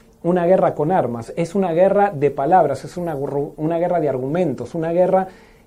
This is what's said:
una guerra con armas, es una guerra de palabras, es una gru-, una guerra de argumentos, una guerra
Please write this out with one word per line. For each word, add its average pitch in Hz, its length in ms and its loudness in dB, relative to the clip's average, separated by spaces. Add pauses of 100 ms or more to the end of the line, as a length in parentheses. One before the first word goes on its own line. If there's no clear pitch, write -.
(220)
una 175 220 0
guerra 180 300 4
con 151 180 -2
armas, 117 440 -2
es 165 180 -4
una 190 180 0
guerra 196 380 4
de 143 200 0
palabras, 143 540 2
es 151 140 -14
una 170 180 -6
gru-, 139 400 -4
una 160 220 -2
guerra 175 220 0
de 151 80 0
argumentos, 131 640 -4
una 165 180 -4
guerra 180 360 2 (380)